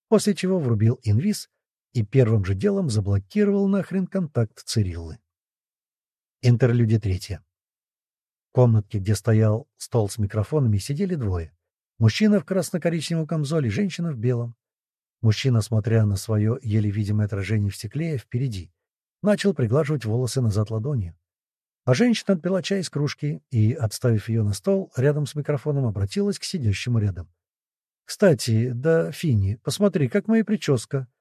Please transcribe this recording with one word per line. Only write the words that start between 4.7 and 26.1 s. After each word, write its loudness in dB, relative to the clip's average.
Интерлюдия 4
третья. -6
В -20
комнатке, 4
где 0
стоял 2
стол -2
с -12
микрофонами, 0
сидели -4
двое. -4
Мужчина 4
в -12
красно-коричневом -2
камзоле, 0
женщина -2
в -8
белом. -2
Мужчина, 2
смотря 2
на 0
своё 0
еле 0
видимое 0
отражение -2
в -10
стекле -6
впереди, -6
начал 2
приглаживать 0
волосы -2
назад 0
ладонью. -4
А 4
женщина 2
отпила -2
чай -2
из -6
кружки -4
и, 2
отставив -2
её 0
на 0
стол, -2
рядом 0
с -12
микрофоном -2
обратилась -2